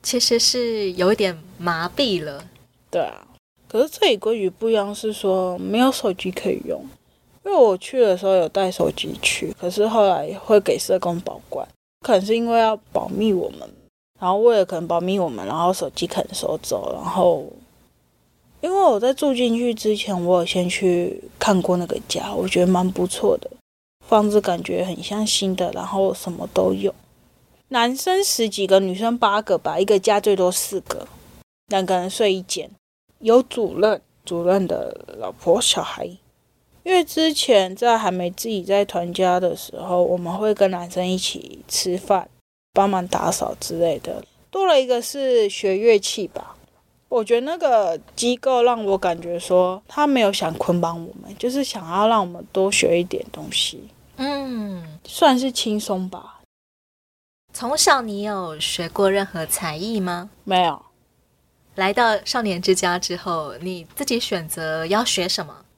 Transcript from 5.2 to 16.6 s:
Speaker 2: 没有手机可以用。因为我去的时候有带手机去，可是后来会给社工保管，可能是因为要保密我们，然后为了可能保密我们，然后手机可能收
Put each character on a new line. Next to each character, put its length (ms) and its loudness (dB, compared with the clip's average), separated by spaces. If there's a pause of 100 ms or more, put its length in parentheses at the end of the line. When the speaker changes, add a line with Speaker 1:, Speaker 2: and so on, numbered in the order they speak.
Speaker 2:
没 220 -2
有 120 4
手 220 -2
机 180 -6
可 180 -6
以 160 -2
用。 140 -6 (640)
因 80 -4
为 40 0
我 220 6
去 220 -6
的 180 4
时 80 -8
候 100 4
有 140 2
带 220 0
手 200 0
机 300 -8
去， 380 -4
可 100 -4
是 180 2
后 200 4
来 260 0 (100)
会 180 6
给 180 0
社 200 0
工 220 -2
保 180 -8 (100)
管， 180 -8 (340)
可 120 2
能 120 2
是 100 2
因 120 0
为 120 4
要 160 4 (160)
保 180 -4
密 240 0
我 160 -2
们， 200 -14 (500)
然 120 0
后 60 2
为 200 6
了 80 4
可 100 -8
能 120 -6
保 140 0
密 180 0
我 80 0
们， 180 -8
然 100 -4
后 180 2
手 180 -6
机 160 -6
可 160 -4
能 100 -10
收 300 -4